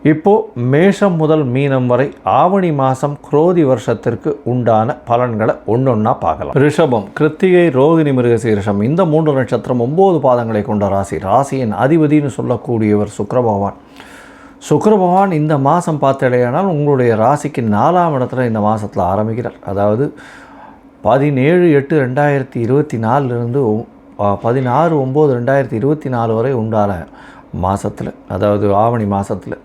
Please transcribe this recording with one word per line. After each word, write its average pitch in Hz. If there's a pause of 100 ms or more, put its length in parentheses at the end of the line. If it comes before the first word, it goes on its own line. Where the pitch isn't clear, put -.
இப்போ 156
மேஷம் 170
முதல் 156
மீனம் 131
வரை 123 (100)
ஆவணி 170
மாசம் 139 (120)
குரோதி 165
வருஷத்திற்கு 120
உண்டான 117
பலன்களை 117 (120)
ஒண்ணொண்ணா 117
பார்க்கலாம். 76
ரிஷபம், 143 (160)
கிருத்திகை, 175
ரோகிணி, 147
மிருகசீரிஷம் 110
இந்த 160
மூன்று 156
நட்சத்திரம் 127
ஒன்பது 165
பாதங்களை 120
கொண்ட 101
ராசி. 98
ராசியின் 120
அதிபதினு 147 (120)
சொல்லக்கூடியவர் 110 (120)
சுக்கிர 101
பகவான். 101 (960)
சுக்கிர 151
பகவான் 190
இந்த 151
மாசம் 156
பார்த்தடையானால் 135
உங்களுடைய 143
ராசிக்கு 139
நாலாம் 147
இடத்துல 127
இந்த 110
மாசத்துல 107
ஆரம்பிக்கிறார். 107 (120)
அதாவது 104 (880)
பதினேழு 147
எட்டு 139
ரெண்டாயிரத்தி 139
இருபத்தி 127
நாலுலேருந்து 120
ஒ-, 117 (360)
ஆ, 101
பதினாறு 131
ஒம்பது 135
ரெண்டாயிரத்தி 135
இருபத்தி 143
நாலு 117
வரை 117
உண்டான 107 (560)
மாசத்துல, - (140)
அதாவது 101
ஆவணி 113
மாசத்துல 101 (120)